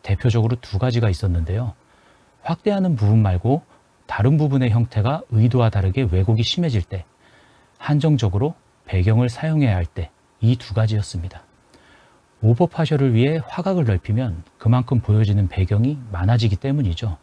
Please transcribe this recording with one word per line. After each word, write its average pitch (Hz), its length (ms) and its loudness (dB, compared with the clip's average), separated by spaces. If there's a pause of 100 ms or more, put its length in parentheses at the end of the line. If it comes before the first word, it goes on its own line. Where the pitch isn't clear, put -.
대표적으로 113 580 0
두 - 180 -6
가지가 117 300 0
있었는데요. 90 680 -2 (680)
확대하는 190 520 -2
부분 107 280 4
말고 104 400 0 (440)
다른 131 300 0
부분의 135 340 0
형태가 117 600 0
의도와 117 400 4
다르게 95 400 0
왜곡이 98 320 2
심해질 127 400 -2
때, 90 220 -10 (720)
한정적으로 143 760 0 (320)
배경을 110 420 2
사용해야 147 460 0
할 87 120 -2
때, - 240 -10 (300)
이 120 160 2
두 - 180 -12
가지였습니다. 104 680 -4 (1000)
오버파셜을 135 720 2
위해 139 320 2
화각을 180 380 -2
넓히면 104 600 -2 (120)
그만큼 123 440 0
보여지는 104 480 2
배경이 107 500 0 (120)
많아지기 101 460 0
때문이죠. 110 680 -4